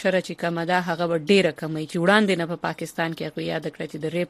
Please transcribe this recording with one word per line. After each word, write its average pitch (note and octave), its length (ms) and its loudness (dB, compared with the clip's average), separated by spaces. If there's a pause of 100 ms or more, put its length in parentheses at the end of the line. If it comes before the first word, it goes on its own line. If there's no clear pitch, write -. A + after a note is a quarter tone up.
شرح F#3 260 2
چې F3+ 140 -8
کمه E3+ 240 -2
ده، F3+ 140 2
هغه F3 280 -2
به E3+ 100 0
ډېره E3 420 6
کمه D#3 200 -4
وي. D#3 120 -6
چې - 120 -4
وړاندې G3 340 4
نه E3+ 140 -2
په E3+ 40 -2 (120)
پاکستان E3 460 -4
کې D#3+ 100 -8
هغوی D#3+ 220 -6
یاده D#3+ 240 -4
کړه E3 220 -8
چې D#3+ 120 -10
د - 20 -6
ریپ F3 240 -2